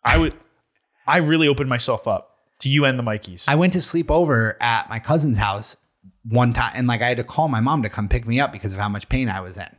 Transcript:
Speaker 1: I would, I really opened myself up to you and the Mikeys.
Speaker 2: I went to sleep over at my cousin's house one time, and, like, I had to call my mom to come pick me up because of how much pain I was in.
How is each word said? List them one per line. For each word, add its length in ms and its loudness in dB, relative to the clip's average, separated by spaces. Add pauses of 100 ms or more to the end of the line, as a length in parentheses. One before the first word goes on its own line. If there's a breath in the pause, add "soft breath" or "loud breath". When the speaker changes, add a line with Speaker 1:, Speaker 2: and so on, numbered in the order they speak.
Speaker 1:
I 140 2
would, 160 0 (720)
I 120 2
really 300 2
opened 220 0
myself 380 -2
up 300 -4 (220)
to 100 -4
you 160 2
and 120 0
the 60 -4
Mikeys. 460 -6
Speaker 2:
I 60 4
went 180 2
to 80 0
sleep 280 -2
over 520 4
at 280 0
my 100 -6
cousin's 380 2
house 380 -2 (480)
one 300 2
time, 220 -2
and, 120 -2
like, 140 0
I 80 0
had 80 -2
to 60 -6
call 260 -2
my 100 0
mom 240 0
to 60 -4
come 180 -6
pick 180 -2
me 140 -2
up 120 0
because 220 -10
of 60 -10
how 100 -4
much 200 -8
pain 200 -2
I 120 -6
was 160 -16
in. 100 -14 (120)